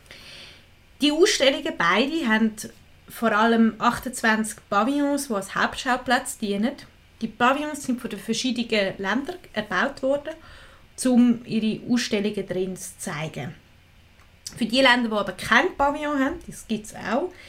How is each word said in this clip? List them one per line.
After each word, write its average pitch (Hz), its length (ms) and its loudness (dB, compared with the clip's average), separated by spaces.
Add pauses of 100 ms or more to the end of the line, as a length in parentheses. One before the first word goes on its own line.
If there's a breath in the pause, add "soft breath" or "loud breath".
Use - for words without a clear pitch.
(1000 loud breath)
Die 294 140 4
Ausstellungen 311 640 2
beide 262 500 2
haben 220 240 4 (560)
vor 220 240 -2
allem 226 480 4
achtundzwanzig 220 800 0 (120)
Pavillons, 277 600 0
die 233 40 -2
als 190 220 -4
Hauptschauplatz 254 800 -2
dienen. 208 360 -2 (480)
Die 226 60 -4
Pavillons 285 560 0
sind 247 180 -4
von 226 80 -8
den 202 100 -10
verschiedenen 226 800 -2
Ländern 247 400 -4 (160)
erbaut 214 500 -2
worden, 285 300 -2 (720 loud breath)
um 247 400 6
ihre 220 340 -2 (100)
Ausstellungen 208 560 0
drin 185 300 -4
zu - 220 -14
zeigen. 156 580 -8 (1000)
Für 240 80 -2
die 233 160 2
Länder, 247 260 6
die 214 80 -2
aber 196 160 0
kein 269 460 2
Pavillon 294 420 0
haben, 285 160 0 (120)
das - 200 -16
gibt's 208 260 -6
auch, 269 380 -2 (160 loud breath)